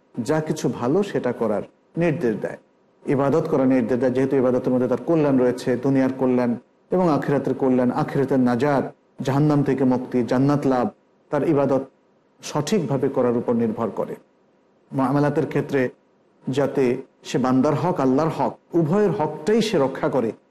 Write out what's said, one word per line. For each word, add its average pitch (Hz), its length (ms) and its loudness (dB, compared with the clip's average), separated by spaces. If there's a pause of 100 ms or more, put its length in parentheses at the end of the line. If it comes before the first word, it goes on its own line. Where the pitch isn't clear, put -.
(180)
যা 147 220 -2
কিছু 156 280 -4
ভালো 127 340 0
সেটা 127 300 -4
করার 107 300 -4 (340)
নির্দেশ 139 400 0
দেয়, - 200 -8 (500)
ইবাদত 139 440 0
করার 135 180 2
নির্দেশ 127 320 2
দেয়, 127 100 2
যেহেতু 135 260 0
ইবাদতের 127 360 2
মধ্যে 127 160 2
তার 120 180 -2
কল্যাণ 147 320 2
রয়েছে, 123 380 0
দুনিয়ার 131 360 0
কল্যাণ 123 420 0 (360)
এবং 180 200 2
আখিরাতের 135 440 0
কল্যাণ, 127 360 2
আখিরাতের 139 500 0
নাজাত, 127 540 0 (280)
জাহান্নাম 143 400 2
থেকে 135 220 0
মুক্তি, 123 400 0
জান্নাত 139 420 2
লাভ, 123 220 2 (420)
তার 143 180 -2
ইবাদত 135 360 2 (580)
সঠিকভাবে 143 680 -2
করার 123 280 0
উপর 123 180 0
নির্ভর 113 360 -2
করে। - 260 -6 (760)
মুআমালাতের 143 540 0
ক্ষেত্রে 139 420 -2 (600)
যাতে 131 540 0 (220)
সে - 140 -4
বান্দার 131 360 2
হক, 156 260 -2
আল্লাহর 139 380 0
হক, - 200 -2 (140)
উভয়ের 180 380 2
হকটাই 160 520 0
সে 202 160 0
রক্ষা 135 300 0
করে, 117 240 -2 (180)